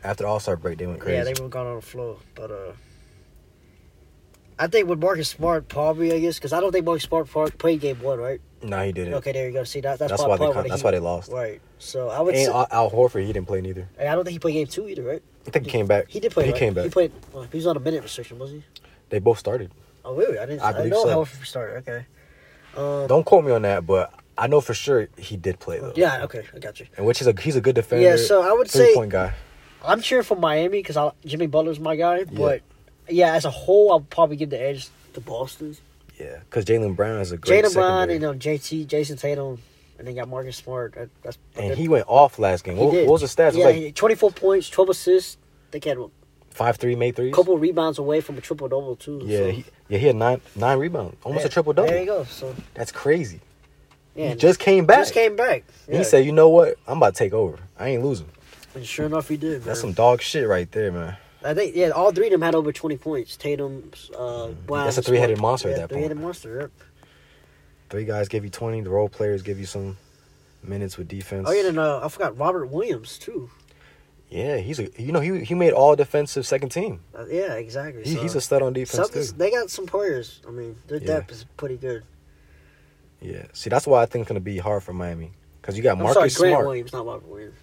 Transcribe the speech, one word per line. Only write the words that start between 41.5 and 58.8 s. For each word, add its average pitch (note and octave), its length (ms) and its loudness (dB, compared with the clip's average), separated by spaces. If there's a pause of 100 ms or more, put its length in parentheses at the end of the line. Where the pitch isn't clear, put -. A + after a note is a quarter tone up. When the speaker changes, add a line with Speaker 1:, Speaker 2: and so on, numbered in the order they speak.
Speaker 1:
And G#2+ 140 -4
Speaker 2:
that C3 80 -4
Speaker 1:
he D#3+ 100 -2
went C#3+ 200 4
off C3+ 300 6
last F#2+ 260 0
game. F2+ 120 -6
Speaker 2:
He A2 80 2
Speaker 1:
What, D3 80 6
Speaker 2:
did. E3+ 160 4
Speaker 1:
what D#3 120 6
was C3+ 140 -6
the E3 80 4
stats? D#3+ 60 8
It D3 60 2
was - 40 0
Speaker 2:
Yeah, F3+ 80 4
Speaker 1:
like D#3 100 8
Speaker 2:
he, D3+ 160 -8
twenty-four G#3+ 400 2
points, F#3+ 380 2
twelve F#3 180 4
assists. F#3 480 2 (340)
They D3 180 -10
had C3+ 100 -2
a B2 80 -10 (440)
Speaker 1:
five A#2 260 0
three B2 200 0
made A#2+ 200 0
threes. B2+ 180 -2
Speaker 2:
couple F3+ 240 6
rebounds D#3+ 400 0
away D3+ 240 0
from C#3+ 160 -12
a - 20 -14
triple-double, C3+ 560 -6
too, D3 280 -12
Speaker 1:
Yeah, G#2+ 140 -2
Speaker 2:
so. F#2+ 120 0
Speaker 1:
he, A2 140 -6 (240)
yeah, G2+ 100 -2
he B2 80 4
had B2 100 6
nine, A#2+ 240 2 (160)
nine B2 220 2
rebounds. C#3+ 440 -6
Almost D3 200 -4
Speaker 2:
Yeah, D3+ 60 -2
Speaker 1:
a - 20 -2
triple-double. D3+ 400 2
Speaker 2:
there F3 100 0
you F#3 60 -4
go, G3 180 -2
so. C3 320 -12 (180)
Speaker 1:
That's A2+ 180 -10
crazy. C#3 480 -2 (760)
Speaker 2:
Yeah, D3+ 140 -4
Speaker 1:
He A#2+ 60 -4
just E3 220 6
came F#3+ 280 4
back. A#3 140 10
Speaker 2:
Just - 140 0
came A3+ 220 4
back. A#3 280 0 (220)
Speaker 1:
And - 100 -2
he - 20 4
Speaker 2:
Yeah. F#3 40 2
Speaker 1:
said, C#3+ 220 6
"You D3 80 -2
know D#3+ 160 10
what? D#3+ 280 6 (120)
I'm C#3 80 -4
about A2 180 4
to - 40 -10
take G2+ 160 0
over. F#2+ 240 0 (200)
I A#2+ 120 -4
ain't B2 120 -2
losing." G#2+ 260 -4 (460)
Speaker 2:
And B2+ 120 -14